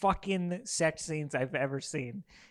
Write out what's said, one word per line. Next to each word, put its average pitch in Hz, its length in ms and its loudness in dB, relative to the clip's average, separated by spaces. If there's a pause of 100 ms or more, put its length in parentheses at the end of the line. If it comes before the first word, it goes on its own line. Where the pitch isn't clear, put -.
fucking 185 640 2
sex 160 400 2
scenes 151 300 -4
I've 131 200 0
ever 135 260 0
seen. 139 440 -6 (260)